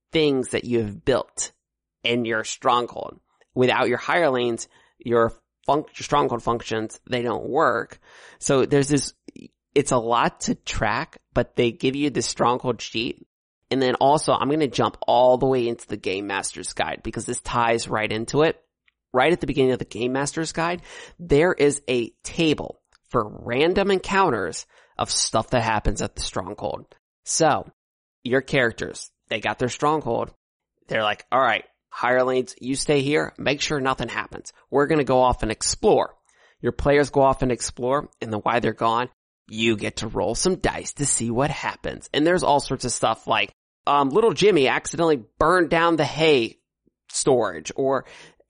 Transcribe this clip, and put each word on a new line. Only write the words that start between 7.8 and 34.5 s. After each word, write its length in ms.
So 280
there's 220
this, 260
it's 180
a 60
lot 440
to 120
track, 640
but 240
they 160
give 240
you 140
the 120
stronghold 600
sheet. 440
And 120
then 140
also, 360
I'm 180
gonna 180
jump 280
all 300
the 80
way 200
into 220
the 80
Game 320
Master's 440
Guide 300
because 220
this 160
ties 480
right 240
into 300
it. 200
Right 200
at 80
the 60
beginning 260
of 60
the 80
Game 260
Master's 400
Guide, 300
there 340
is 360
a 220
table 580
for 180
random 640
encounters 760
of 120
stuff 400
that 120
happens 400
at 120
the 80
stronghold. 640
So, 440
your 180
characters, 720
they 100
got 180
their 100
stronghold. 640
They're 160
like, 300
"All 80
right, 240
hirelings, 720
you 160
stay 240
here. 360
Make 260
sure 180
nothing 280
happens. 440